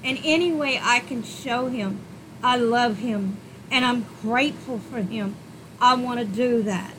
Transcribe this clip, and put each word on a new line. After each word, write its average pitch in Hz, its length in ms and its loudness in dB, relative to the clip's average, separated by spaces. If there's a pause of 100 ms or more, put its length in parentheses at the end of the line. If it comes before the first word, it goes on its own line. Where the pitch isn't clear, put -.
And 262 180 -2
any 330 300 4
way 285 280 0
I 240 200 4
can 240 240 -6
show 254 420 -4
him 202 320 -2 (420)
I 247 160 4
love 240 420 4
him 208 400 -2 (300)
and 254 160 2
I'm 240 220 2 (160)
grateful 254 560 0
for 226 240 -6
him, 202 320 -4 (460)
I 247 140 8
want 247 260 -2
to 240 40 0
do 226 380 2
that. 190 360 -2